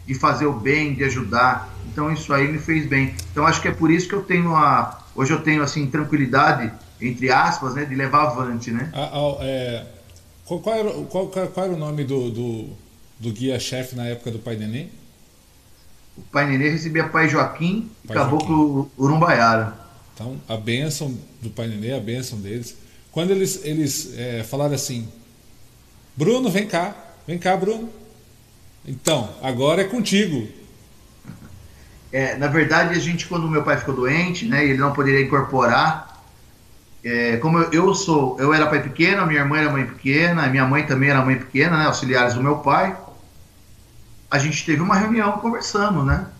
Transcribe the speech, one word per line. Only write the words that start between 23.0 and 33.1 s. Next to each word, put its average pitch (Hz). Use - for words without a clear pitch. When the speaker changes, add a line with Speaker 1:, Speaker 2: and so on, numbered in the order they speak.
Speaker 2:
Quando 175
eles, 190
eles, 151
é, 117
falaram 143
assim, 120
"Bruno, 233
vem 196
cá, 185
vem 170
cá, 185
Bruno. 220
Então, 135
agora 131
é 196
contigo." 196
Speaker 1:
É, 131
na 143
verdade, 160
a 165
gente, 165